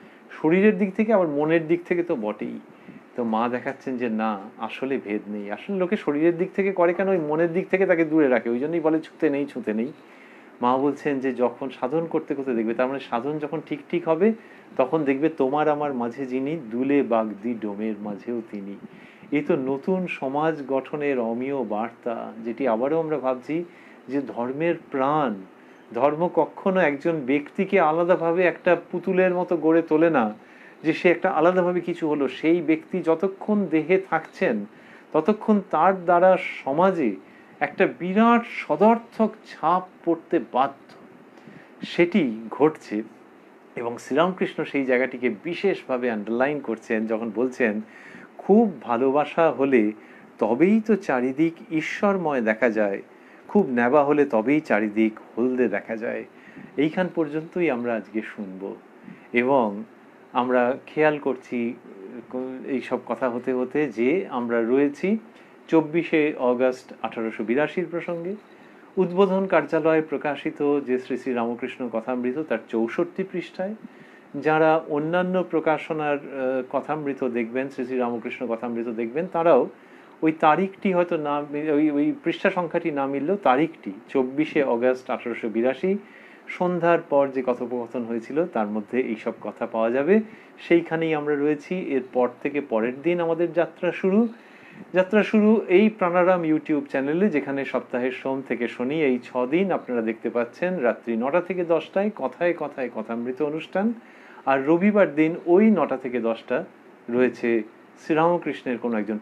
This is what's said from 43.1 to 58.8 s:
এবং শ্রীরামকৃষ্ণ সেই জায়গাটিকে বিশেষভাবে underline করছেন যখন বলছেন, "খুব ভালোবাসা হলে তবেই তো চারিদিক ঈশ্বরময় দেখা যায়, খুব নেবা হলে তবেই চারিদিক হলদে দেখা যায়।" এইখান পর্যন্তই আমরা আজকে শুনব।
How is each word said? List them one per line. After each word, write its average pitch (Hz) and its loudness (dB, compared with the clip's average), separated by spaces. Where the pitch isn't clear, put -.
এবং 117 -6
শ্রীরামকৃষ্ণ 170 0
সেই 139 -2
জায়গাটিকে 127 0
বিশেষভাবে 139 -2
underline 117 -2
করছেন 110 -4
যখন 113 -4
বলছেন, 117 0
"খুব 202 4
ভালোবাসা 139 2
হলে 123 4
তবেই 156 4
তো 214 4
চারিদিক 143 0
ঈশ্বরময় 160 0
দেখা 110 2
যায়, 104 0
খুব 190 2
নেবা 123 4
হলে 143 4
তবেই 135 2
চারিদিক 110 2
হলদে 123 2
দেখা 101 -4
যায়।" 113 -6
এইখান 156 0
পর্যন্তই 160 -2
আমরা 120 -2
আজকে 107 -6
শুনব। 98 -10